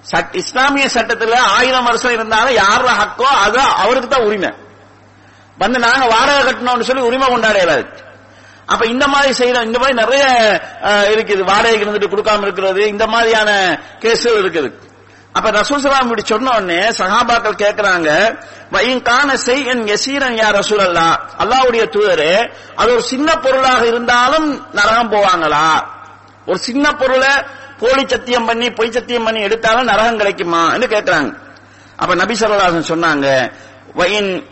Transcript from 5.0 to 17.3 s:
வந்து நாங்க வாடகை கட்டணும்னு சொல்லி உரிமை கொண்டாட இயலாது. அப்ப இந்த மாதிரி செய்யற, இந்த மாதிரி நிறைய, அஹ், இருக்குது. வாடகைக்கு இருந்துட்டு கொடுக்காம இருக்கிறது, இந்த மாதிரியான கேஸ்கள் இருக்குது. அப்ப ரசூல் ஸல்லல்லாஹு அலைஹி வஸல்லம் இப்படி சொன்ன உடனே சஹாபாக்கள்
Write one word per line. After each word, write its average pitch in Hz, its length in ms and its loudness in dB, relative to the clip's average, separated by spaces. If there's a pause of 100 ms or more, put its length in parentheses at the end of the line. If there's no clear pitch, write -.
வந்து 240 220 0
நாங்க 240 280 2
வாடகை 269 360 2
கட்டணும்னு 240 460 -2
சொல்லி 262 120 0
உரிமை 254 260 0
கொண்டாட 220 300 0
இயலாது. 156 280 2 (800)
அப்ப 220 180 0
இந்த 247 220 0
மாதிரி 277 260 2
செய்யற, 247 300 0
இந்த 226 160 -2
மாதிரி 262 180 0
நிறைய, 247 260 2 (600)
அஹ், 202 240 2
இருக்குது. 208 360 0
வாடகைக்கு 208 420 2
இருந்துட்டு 202 240 -2
கொடுக்காம 208 320 0
இருக்கிறது, 190 460 -2
இந்த 208 200 -2
மாதிரியான 220 440 2 (480)
கேஸ்கள் 220 420 2
இருக்குது. 165 280 -2 (640)
அப்ப - 180 -2
ரசூல் 214 280 0
ஸல்லல்லாஹு - 0 -
அலைஹி 269 80 -2
வஸல்லம் 262 220 2
இப்படி 220 160 -4
சொன்ன 226 260 0
உடனே 185 300 0 (100)
சஹாபாக்கள் 226 680 0